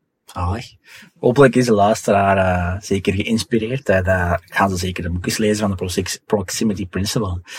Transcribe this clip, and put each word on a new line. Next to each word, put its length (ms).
Zalig. 500
Hopelijk 380
is 100
de 60
luisteraar, 640
eh, 440
zeker 340
geïnspireerd, 720
hè. 160
Dat 420
gaan 260
ze 60
zeker 260
de 80
boekjes 260
lezen 240
van 100
de 60
Proxi-, 500
Proximity 600
Principle. 540